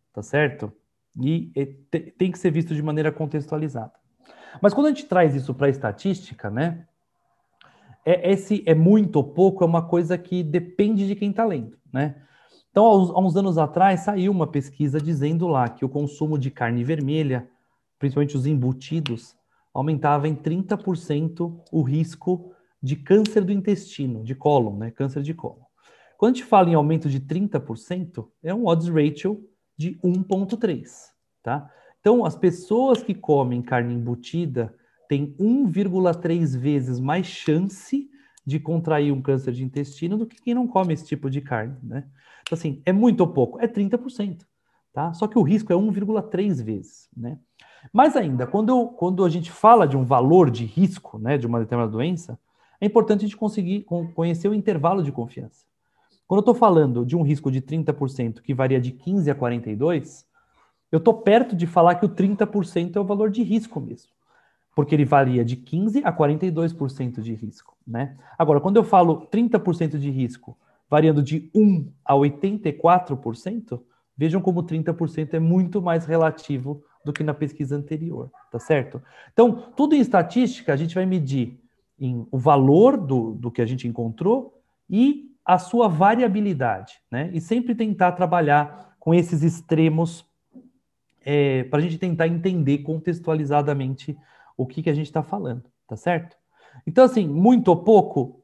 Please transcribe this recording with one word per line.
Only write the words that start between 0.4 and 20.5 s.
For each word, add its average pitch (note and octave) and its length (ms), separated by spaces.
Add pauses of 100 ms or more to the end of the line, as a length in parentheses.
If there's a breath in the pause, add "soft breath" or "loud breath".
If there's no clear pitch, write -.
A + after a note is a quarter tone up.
E E3 380
é, C#3 120
te-, - 520
tem F3+ 140
que F3+ 80
ser F3+ 100
visto D#3+ 240
de D3 80
maneira D3+ 300
contextualizada. D3+ 800 (680 loud breath)
Mas G3 140
quando C#4+ 120
a D4+ 40
gente - 160
traz E3+ 300
isso C3+ 180
pra C#3 140
estatística, C3 840
né? E3 380 (1160 soft breath)
É, F3 280
esse G3 340
é D#3+ 80
muito F#3 400
ou D3 80
pouco F#3 400
é E3+ 40
uma E3 160
coisa F3 360
que F3+ 240
depende G3 640
de G3 80
quem G3+ 180
tá A3+ 120
lendo, C#3+ 340 (140)
né? C#3 240 (520 soft breath)
Então, G#3 160
há G#3+ 140
uns, F3+ 120
há F3 100
uns F#3 160
anos F#3+ 220
atrás, F3 420
saiu G3+ 320
uma E3+ 160
pesquisa C#3+ 520
dizendo D#3 460
lá C3 220
que - 160
o C3 40
consumo D3 480
de C3+ 140
carne A#2+ 320
vermelha, C#3 640 (480)
principalmente C#3+ 400
os C3 80
embutidos, C3 920 (360)
aumentava D3 540
em D#3 80
trinta F#3 420